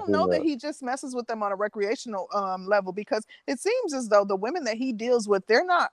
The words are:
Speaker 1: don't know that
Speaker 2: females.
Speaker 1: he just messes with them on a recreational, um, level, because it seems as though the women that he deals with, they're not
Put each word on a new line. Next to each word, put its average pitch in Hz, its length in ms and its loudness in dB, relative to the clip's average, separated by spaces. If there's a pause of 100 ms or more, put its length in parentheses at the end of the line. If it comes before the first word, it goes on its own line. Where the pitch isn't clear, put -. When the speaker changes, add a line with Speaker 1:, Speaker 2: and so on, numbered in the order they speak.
Speaker 1:
don't 104 100 -2
know 101 160 4
that 87 120 4
Speaker 2:
females. - 100 0
Speaker 1:
he 285 80 -2
just 294 260 -8
messes 254 320 -6
with 240 120 -4
them 220 140 -4
on 202 120 0
a - 20 -2
recreational, 202 800 -4
um, 185 340 -4
level, 196 240 2
because 214 340 -4 (220)
it 269 140 -4
seems 440 320 0
as 254 160 -4
though 202 160 6
the 202 100 0
women 262 300 -4
that 220 100 -2
he 262 160 -2
deals 226 380 0
with, 196 180 2
they're 254 180 4
not 349 280 2